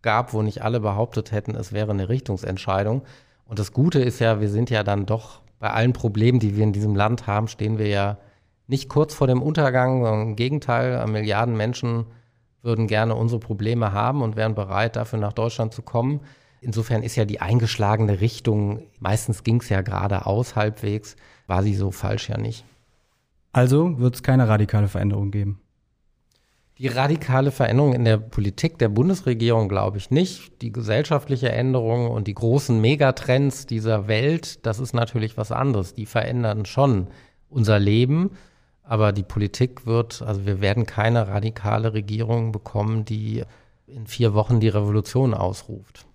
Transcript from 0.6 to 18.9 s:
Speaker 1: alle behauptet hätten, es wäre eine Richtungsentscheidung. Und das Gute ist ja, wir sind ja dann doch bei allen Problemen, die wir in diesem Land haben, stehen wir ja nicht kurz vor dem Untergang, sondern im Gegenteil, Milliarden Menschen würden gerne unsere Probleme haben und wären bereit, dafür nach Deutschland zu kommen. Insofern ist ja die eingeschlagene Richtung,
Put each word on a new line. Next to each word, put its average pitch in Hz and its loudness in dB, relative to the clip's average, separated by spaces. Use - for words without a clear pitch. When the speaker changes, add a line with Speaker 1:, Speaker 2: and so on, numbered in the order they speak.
Speaker 1:
alle 117 0
behauptet 107 -2
hätten, 107 -4
es 110 -8
wäre 104 -2
eine 98 -2
Richtungsentscheidung. 104 -2
Und 107 -8
das 101 -6
Gute 143 2
ist 123 0
ja, 113 2
wir 104 0
sind 117 0
ja 107 2
dann 101 0
doch - -6
bei 107 -4
allen 117 2
Problemen, 117 2
die 104 0
wir 107 4
in 104 2
diesem 104 0
Land 107 0
haben, 107 0
stehen 107 -4
wir 107 0
ja 101 0
nicht 135 -4
kurz 151 2
vor 143 0
dem 127 2
Untergang, 131 2
sondern 110 0
im 107 -6
Gegenteil, 123 0
Milliarden 107 0
Menschen 117 -2
würden 113 0
gerne 107 2
unsere 117 0
Probleme 110 -2
haben 127 0
und 110 -2
wären 110 -2
bereit, 101 -2
dafür 113 -4
nach 104 -2
Deutschland 113 -4
zu - -12
kommen. 131 -2
Insofern 110 -2
ist - -6
ja 113 2
die 104 -4
eingeschlagene 107 2
Richtung, 104 0